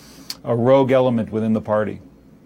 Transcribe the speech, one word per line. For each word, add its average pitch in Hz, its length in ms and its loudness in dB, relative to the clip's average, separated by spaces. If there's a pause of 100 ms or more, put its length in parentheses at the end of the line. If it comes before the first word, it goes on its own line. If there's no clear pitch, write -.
(440)
a 120 120 -2
rogue 127 360 4
element 127 400 0
within 110 220 -2
the 110 80 -2
party. 107 400 -4 (440)